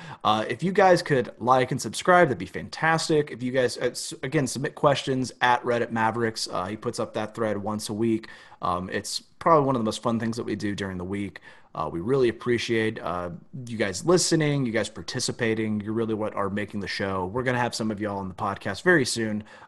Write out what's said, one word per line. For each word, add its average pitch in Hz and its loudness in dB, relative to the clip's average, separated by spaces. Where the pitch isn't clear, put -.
uh, 107 2
if 117 -4
you 185 0
guys 180 6
could 127 0
like 131 4
and 135 -2
subscribe, 175 4
that'd 127 0
be - -6
fantastic. 160 0
If 117 -10
you 123 -4
guys, 127 0
uh, - -4
s-, - -4
again, 139 0
submit - -4
questions 131 2
at 123 4
Reddit 120 0
Mavericks. 113 0
Uh, 92 -2
he 104 -6
puts 117 -6
up 110 -4
that 107 -4
thread 110 -2
once 107 -4
a 110 -4
week. 110 0
Um, 90 -2
it's - -6
probably 160 4
one 135 2
of 120 2
the 110 0
most 107 -2
fun 117 2
things 113 -2
that 117 -6
we 110 -4
do 101 -2
during 95 -6
the 90 -6
week. 98 -6
Uh, 78 -4
we 85 -6
really 127 2
appreciate, 110 0
uh, 87 -4
you 117 -8
guys - -2
listening, 156 4
you 113 -2
guys 110 0
participating. 110 -2
You're 104 -6
really 113 0
what 104 -4
are 98 -2
making 104 -4
the 92 -6
show. 95 -2
We're 117 -4
gonna 123 0
have 120 0
some 110 -2
of 104 -4
y'all 101 -4
on 98 -6
the 90 -10
podcast 98 -4
very 170 6
soon, 107 -2